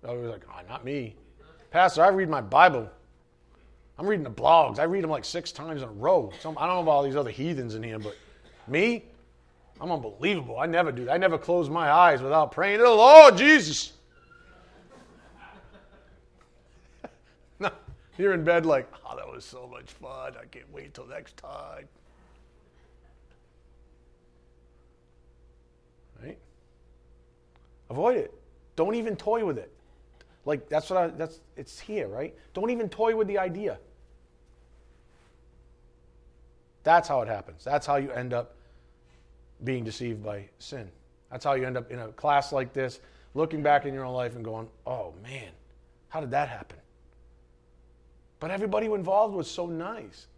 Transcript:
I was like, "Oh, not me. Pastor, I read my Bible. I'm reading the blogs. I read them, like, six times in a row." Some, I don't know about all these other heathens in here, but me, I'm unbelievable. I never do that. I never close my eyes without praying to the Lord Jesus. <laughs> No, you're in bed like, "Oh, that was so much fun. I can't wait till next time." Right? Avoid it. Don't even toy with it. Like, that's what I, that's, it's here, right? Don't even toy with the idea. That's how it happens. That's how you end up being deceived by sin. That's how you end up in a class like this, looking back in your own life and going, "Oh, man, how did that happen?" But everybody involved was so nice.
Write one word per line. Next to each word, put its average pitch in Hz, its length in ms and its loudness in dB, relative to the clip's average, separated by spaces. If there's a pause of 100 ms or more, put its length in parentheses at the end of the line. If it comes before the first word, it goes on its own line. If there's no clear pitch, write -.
I 120 40 -10
was 120 180 -10
like, 101 180 -16
"Oh, - 220 -20
not 120 160 -14
me. 127 300 -10 (560)
Pastor, 170 320 4
I 190 60 8
read 190 200 0
my 147 100 -2
Bible. 127 480 4 (1080)
I'm 160 80 -10
reading 196 180 -2
the 131 60 -8
blogs. 135 480 4
I 143 60 -2
read 180 200 -2
them, 156 60 -6
like, 147 160 -6
six - 260 -10
times 151 300 -12
in 123 80 -12
a - 40 -18
row." 120 380 0 (100)
Some, 156 180 -12
I 156 80 -2
don't 180 80 -2
know 180 60 -2
about 160 100 0
all 143 120 4
these 135 120 -4
other 135 160 -4
heathens 131 420 -8
in 110 80 -10
here, 113 160 -10
but 104 180 -12 (520)
me, 208 380 -2 (760)
I'm 175 100 -8
unbelievable. 123 680 -6
I 151 80 -2
never 165 240 0
do 123 140 -8
that. 127 60 -4
I 165 60 0
never 175 220 0
close 170 320 -2
my 160 180 -2
eyes 156 320 6
without 147 300 0
praying 202 260 -2
to 226 60 4
the 247 80 8
Lord 254 440 12
Jesus. 226 640 2
<laughs> - 40 -20 (3500)
No, 196 140 -6 (480)
you're 196 140 2
in 165 100 -4
bed 165 240 2
like, 139 200 0 (200)
"Oh, 123 80 -14
that - 120 -14
was 123 160 -18
so 123 240 -20
much 120 220 -20
fun. 131 500 -18
I 120 60 -20
can't - 260 -20
wait 139 220 -20
till 127 140 -20
next 151 300 -20
time." 143 500 -20 (4000)
Right? 131 160 -18 (1500)
Avoid 202 280 -2
it. - 160 -8 (420)
Don't 180 180 -2
even 226 220 -6
toy 226 280 -4
with 156 140 -6
it. 92 140 -16 (720)
Like, 143 260 -6
that's 156 220 -4
what 185 60 -2
I, 170 100 0
that's, 160 320 -10 (180)
it's - 220 -20
here, 202 280 -8
right? 120 280 -10 (180)
Don't 208 160 -6
even 233 180 -4
toy 226 280 -2
with 220 120 -2
the 202 120 -4
idea. 185 400 -8 (3000)
That's 165 240 4
how 135 140 -2
it 107 60 -6
happens. 98 360 -12
That's 147 240 -6
how 143 80 -2
you 139 160 -6
end 123 200 -10
up 120 240 -8 (1080)
being 123 200 -6
deceived 110 400 -10
by 101 240 -12 (120)
sin. 113 320 -18 (400)
That's 127 120 -16
how 143 100 -2
you 127 120 -2
end 127 120 -6
up 120 120 -10
in 123 80 -14
a 113 120 -14
class 143 420 -2
like 131 220 -6
this, 131 260 -8 (340)
looking 156 300 -4
back 143 220 2
in 139 100 -8
your 135 100 -10
own 127 80 -10
life 123 220 -6
and 117 100 -14
going, 113 220 -12 (180)
"Oh, 110 280 -10 (100)
man, 123 260 -18 (600)
how 160 120 -10
did 135 100 -12
that 143 160 -2
happen?" 117 300 -18 (1600)
But 165 120 -10
everybody 208 340 -4
involved 202 480 0
was 175 160 -8
so 175 160 -8
nice. 170 640 -14 (100)